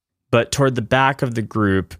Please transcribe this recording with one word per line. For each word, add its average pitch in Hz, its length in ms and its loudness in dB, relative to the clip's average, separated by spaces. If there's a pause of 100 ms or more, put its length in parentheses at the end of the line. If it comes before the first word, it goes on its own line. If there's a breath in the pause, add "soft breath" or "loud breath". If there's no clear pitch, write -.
(300)
but 117 220 2
toward 135 220 0
the 120 80 -4
back 135 400 0
of 120 120 -4
the 113 80 -4
group, 98 580 -2